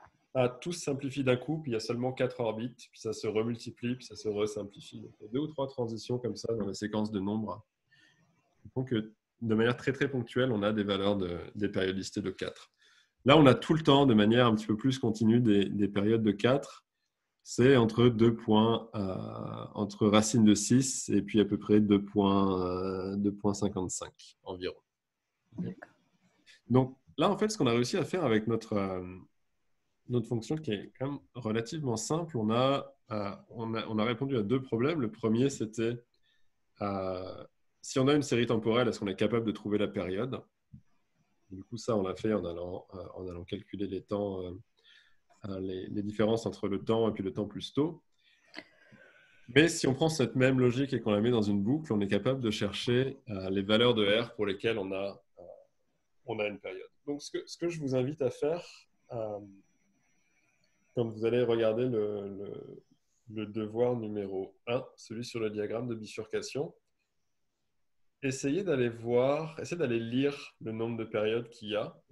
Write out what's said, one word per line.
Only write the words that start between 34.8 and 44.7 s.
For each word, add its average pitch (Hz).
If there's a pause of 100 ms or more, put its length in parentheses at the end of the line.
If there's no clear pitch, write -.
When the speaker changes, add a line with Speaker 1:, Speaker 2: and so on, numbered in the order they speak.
Speaker 1:
Le 110
premier, 113
c'était, 117 (800)
euh, 95 (380)
si -
on 131
a 147
une 147
série 120
temporelle, 117
est-ce 98
qu'on 101
est 95
capable 110
de 104
trouver 104
la 101
période ? 101 (1120)
Du 95
coup, -
ça, 110
on 98
l'a 92
fait 110
en 95
allant, 87
euh, 90 (100)
en 92
allant 87
calculer 98
les 92
temps, 101
euh, 90 (960)